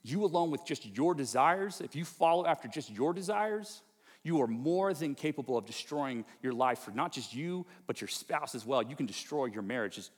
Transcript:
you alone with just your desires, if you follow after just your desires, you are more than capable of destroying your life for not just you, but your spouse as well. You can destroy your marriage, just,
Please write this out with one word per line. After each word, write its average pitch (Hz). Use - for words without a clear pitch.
you 165
alone 170
with 139
just -
your 160
desires, 160
if -
you 170
follow 170
after 156
just 147
your 120
desires, 208
you 160
are 120
more 170
than 143
capable 135
of 104
destroying 127
your 127
life 123
for -
not 135
just 113
you, 175
but -
your 101
spouse 147
as 110
well. 123
You 123
can 139
destroy 131
your 107
marriage, 104
just, 98